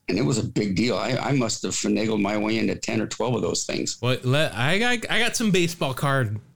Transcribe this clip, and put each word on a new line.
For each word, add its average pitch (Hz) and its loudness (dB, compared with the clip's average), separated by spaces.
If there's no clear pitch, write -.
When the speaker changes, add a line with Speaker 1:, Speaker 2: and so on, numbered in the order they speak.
Speaker 1:
And - 0
it 110 2
was 139 2
a 107 0
big 101 -2
deal. 110 2
I, 104 0
I 127 -2
must 123 0
have 92 -2
finagled 104 0
my 104 0
way 107 0
into 107 0
ten 110 -2
or 107 0
twelve 117 -2
of 101 0
those - -2
things. - -4
Speaker 2:
Well, 123 0
let, 131 2
I 139 0
got, 240 0
I 202 0
got 226 0
some 220 2
baseball 170 2
card 127 0